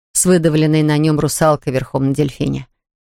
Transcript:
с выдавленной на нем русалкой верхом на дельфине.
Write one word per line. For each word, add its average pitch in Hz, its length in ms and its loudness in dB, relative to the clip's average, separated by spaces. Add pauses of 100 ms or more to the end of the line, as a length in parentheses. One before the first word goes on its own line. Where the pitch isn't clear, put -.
(120)
с - 140 -2
выдавленной 156 560 2
на 151 160 2
нем 151 220 0
русалкой 147 520 0
верхом 131 360 -4
на 139 60 -2
дельфине. 139 520 -4 (520)